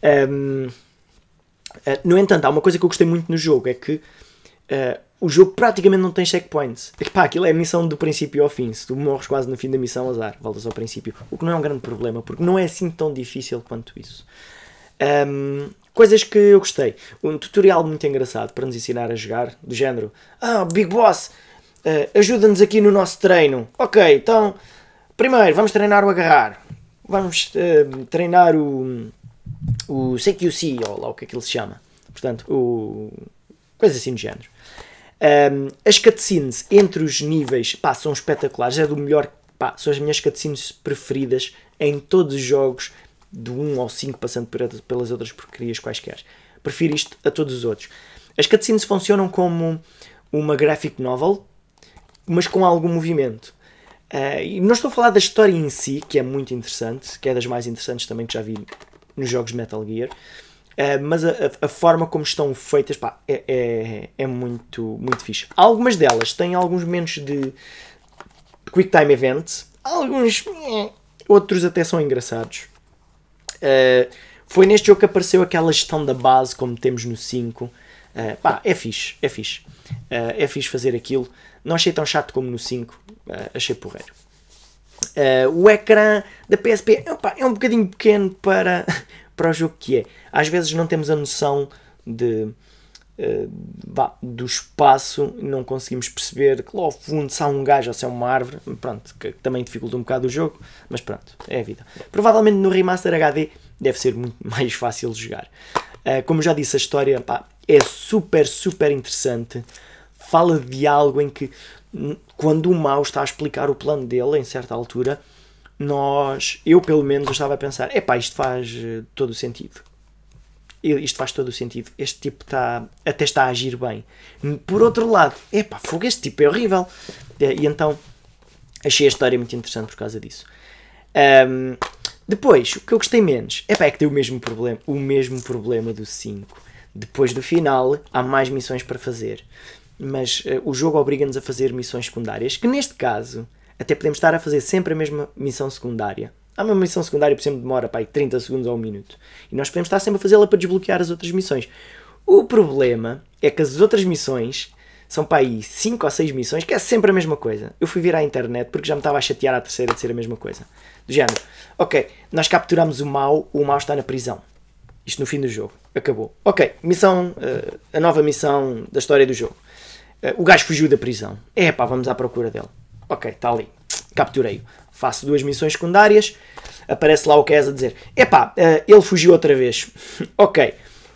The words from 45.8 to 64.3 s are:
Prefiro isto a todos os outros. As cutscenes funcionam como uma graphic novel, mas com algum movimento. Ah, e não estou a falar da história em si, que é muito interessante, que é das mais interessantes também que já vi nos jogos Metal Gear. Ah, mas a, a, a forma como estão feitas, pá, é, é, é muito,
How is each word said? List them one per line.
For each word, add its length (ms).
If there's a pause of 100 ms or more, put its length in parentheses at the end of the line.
Prefiro 320
isto 260
a 80
todos 240
os 120
outros. 240 (480)
As 100
cutscenes 380
funcionam 420
como 560 (480)
uma 240
graphic 460
novel, 440 (800)
mas 220
com 180
algum 220
movimento. 640 (560)
Ah, 320
e 200
não 100
estou 180
a 40
falar 160
da 100
história 320
em 180
si, 380
que 100
é 60
muito 300
interessante, 680
que 80
é 60
das 120
mais 220
interessantes 400
também 180
que 100
já 60
vi 140 (640)
nos 120
jogos 220
Metal 340
Gear. 240 (680)
Ah, 220
mas 280
a, 60
a, 340
a 20
forma 400
como 160
estão 320
feitas, 400
pá, 320
é, 200
é, 680
é 80
muito, 720